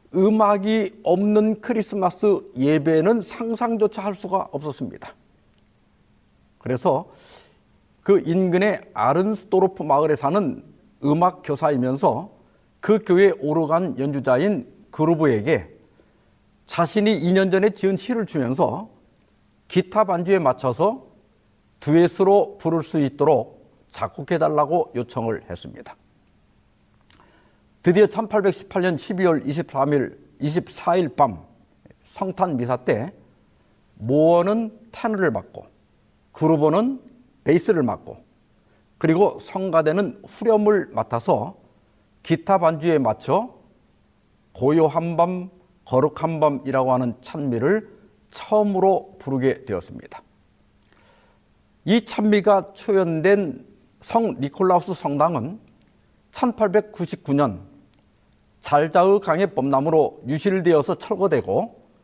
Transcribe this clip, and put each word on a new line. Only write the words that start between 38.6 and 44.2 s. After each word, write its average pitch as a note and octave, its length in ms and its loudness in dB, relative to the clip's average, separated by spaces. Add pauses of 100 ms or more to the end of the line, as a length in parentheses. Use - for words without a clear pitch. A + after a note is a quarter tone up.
그리고 E3+ 420 2
성가대는 F3+ 840 -2
후렴을 G#3+ 680 0
맡아서 A#2+ 640 -4 (680)
기타 E3 360 0
반주에 D#3+ 400 2
맞춰 C#3 580 -2 (1000)